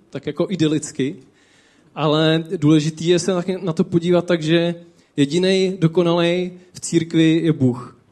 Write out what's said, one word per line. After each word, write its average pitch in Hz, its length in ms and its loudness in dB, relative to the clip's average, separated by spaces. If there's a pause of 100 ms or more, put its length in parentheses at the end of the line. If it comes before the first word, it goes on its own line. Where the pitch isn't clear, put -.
tak - 180 -14
jako 156 220 -4
idylicky, 156 680 -2 (800)
ale 160 480 0 (140)
důležitý 156 500 2
je 175 120 4
se 185 140 -2
taky 180 280 -4
na 175 120 -4
to 190 100 0
podívat 170 420 0
tak, 175 180 -2
že 170 320 0 (420)
jedinej 185 600 2
dokonalej 170 720 0 (220)
v - 60 -20
církvi 160 640 0
je 160 100 2
Bůh. 127 440 -2 (140)